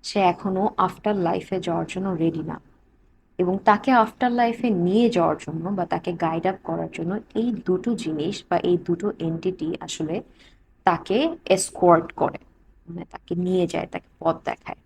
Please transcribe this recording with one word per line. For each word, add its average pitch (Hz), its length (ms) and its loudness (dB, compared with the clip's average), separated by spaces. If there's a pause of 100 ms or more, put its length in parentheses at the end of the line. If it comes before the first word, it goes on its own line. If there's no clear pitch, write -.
সে - 100 -2 (140)
এখনো 190 300 -2 (240)
আফটার 208 300 -2 (120)
লাইফে 185 280 -2 (100)
যাওয়ার 170 260 -2
জন্য 190 160 -4 (140)
রেডি 165 280 0
না, 156 60 -8 (840)
এবং 180 120 2 (140)
তাকে 214 220 4 (140)
আফটার 247 360 -2
লাইফে 233 280 0 (180)
নিয়ে 220 200 4 (100)
যাওয়ার 165 280 2
জন্য 160 200 -6 (140)
বা 175 60 0 (100)
তাকে 170 160 -4 (140)
গাইড 165 280 -2
আপ 185 60 -8 (100)
করার 165 280 -4
জন্য 170 160 -4 (280)
এই 240 80 0 (200)
দুটো 185 220 0 (140)
জিনিস 156 320 -2 (140)
বা 175 60 2 (140)
এই 175 60 4 (120)
দুটো 175 180 -2 (220)
এন্টিটি 165 400 -4 (180)
আসলে 160 280 -6 (760)
তাকে 180 280 0 (400)
এসকর্ট 170 520 4 (140)
করে, - 180 -2 (480)
মানে 170 160 -12 (100)
তাকে - 180 -10 (140)
নিয়ে 185 260 4
যায়, 165 200 -4
তাকে - 160 -10 (120)
পথ 165 160 0 (140)
দেখায়। - 360 -10